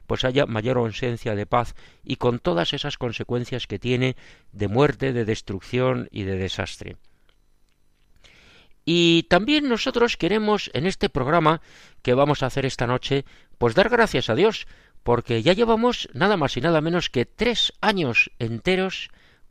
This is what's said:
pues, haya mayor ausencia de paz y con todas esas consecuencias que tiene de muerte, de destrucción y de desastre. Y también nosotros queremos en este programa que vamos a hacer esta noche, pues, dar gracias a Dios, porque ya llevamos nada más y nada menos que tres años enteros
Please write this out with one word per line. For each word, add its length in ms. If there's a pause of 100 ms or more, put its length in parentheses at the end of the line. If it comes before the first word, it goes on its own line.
pues, 180
haya 200
mayor 320
ausencia 580
de 120
paz 280 (300)
y 120
con 220
todas 360
esas 240
consecuencias 680
que 120
tiene 360 (380)
de 160
muerte, 460
de 100
destrucción 880
y 120
de 120
desastre. 600 (1900)
Y 400
también 420
nosotros 520
queremos 560
en 120
este 220
programa 540 (400)
que 100
vamos 300
a 40
hacer 200
esta 200
noche, 380 (320)
pues, 180
dar 140
gracias 400
a 60
Dios, 320 (380)
porque 380
ya 120
llevamos 580
nada 240
más 220
y 40
nada 200
menos 260
que 160
tres 480 (100)
años 560
enteros 680 (420)